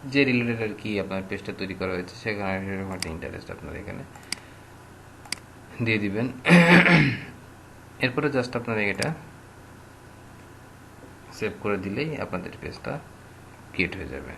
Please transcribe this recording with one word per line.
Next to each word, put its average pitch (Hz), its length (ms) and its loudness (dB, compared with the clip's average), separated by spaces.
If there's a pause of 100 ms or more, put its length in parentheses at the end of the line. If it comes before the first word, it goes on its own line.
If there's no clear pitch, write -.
যে 139 200 4
রিলেটেড 120 460 2
আর 101 80 -6
কি 104 220 0
আপনার 95 280 -2
পেজটা 98 300 -6
তৈরি 95 160 -4
করা 92 180 -2
হয়েছে 90 240 -4
সেখানে 98 500 -2
সেরকম 95 260 -4
একটা 85 180 -4
ইন্টারেস্ট 80 400 -8
আপনারা 82 280 -10
এখানে 95 240 -10 (1800)
দিয়ে 110 140 4
দিবেন। 104 300 0 (1700)
এরপরে 139 280 2
just 127 280 0
আপনারা 117 240 0
এটা 104 340 0 (2250)
সেভ 104 280 -4
করে 101 180 2
দিলেই 123 380 -2
আপনাদের 90 340 -4 (100)
পেজটা - 380 -8 (760)
ক্রিয়েট 87 240 0
হয়ে 80 120 -6
যাবে। 65 300 -8